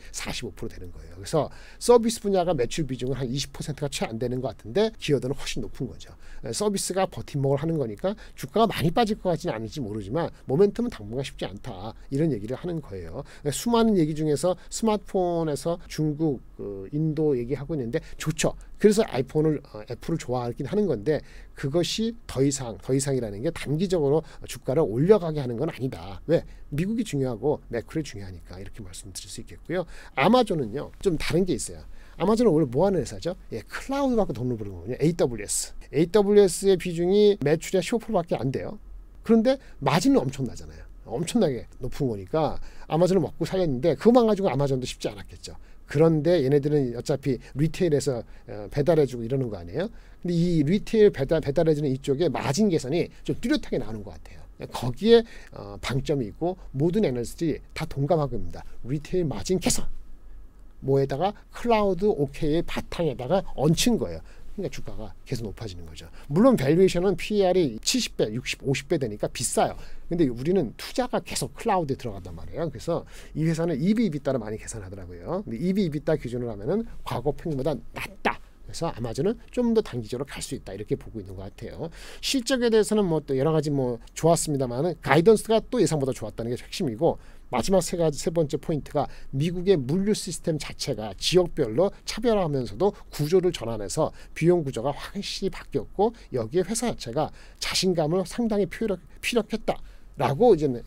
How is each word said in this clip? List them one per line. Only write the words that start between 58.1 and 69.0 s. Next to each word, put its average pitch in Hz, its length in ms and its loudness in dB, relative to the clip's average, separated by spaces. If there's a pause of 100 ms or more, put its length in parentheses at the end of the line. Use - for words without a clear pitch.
있습니다. 87 300 -4 (200)
리테일 156 420 -2
마진 131 340 -2
개선! - 260 2 (920)
뭐에다가 139 540 0 (180)
클라우드 208 540 2
오케이의 156 560 2
바탕에다가 139 800 -2 (120)
얹힌 165 440 4
거예요. 85 220 -4 (340)
그러니까 180 200 -6
주가가 104 400 -8 (120)
계속 117 180 -4
높아지는 92 400 -10
거죠. - 240 -14 (200)
물론 214 280 8
밸류에이션은 175 600 4
피이알이 180 640 2
칠십 - 340 -2
배, 113 160 0
육십, - 340 -6
오십 135 220 0
배 175 80 0
되니까 120 320 -4